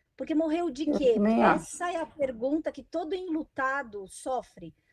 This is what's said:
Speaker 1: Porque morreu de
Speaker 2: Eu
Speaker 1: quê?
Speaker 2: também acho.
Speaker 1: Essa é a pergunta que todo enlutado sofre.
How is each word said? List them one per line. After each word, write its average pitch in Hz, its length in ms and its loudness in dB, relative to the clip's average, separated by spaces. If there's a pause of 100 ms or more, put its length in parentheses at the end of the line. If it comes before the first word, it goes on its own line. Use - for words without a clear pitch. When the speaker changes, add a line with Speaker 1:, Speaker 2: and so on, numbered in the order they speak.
(160)
Speaker 1:
Porque 262 180 -4
morreu 320 360 2
de 277 160 -4
Speaker 2:
Eu 294 120 2
Speaker 1:
quê? 269 140 6
Speaker 2:
também 220 320 4
acho. - 320 2
Speaker 1:
Essa 349 160 -4
é 359 40 -4
a 330 100 -4
pergunta 277 680 -2
que 269 100 -12
todo 320 320 -6
enlutado 269 960 -4
sofre. 190 680 -8 (180)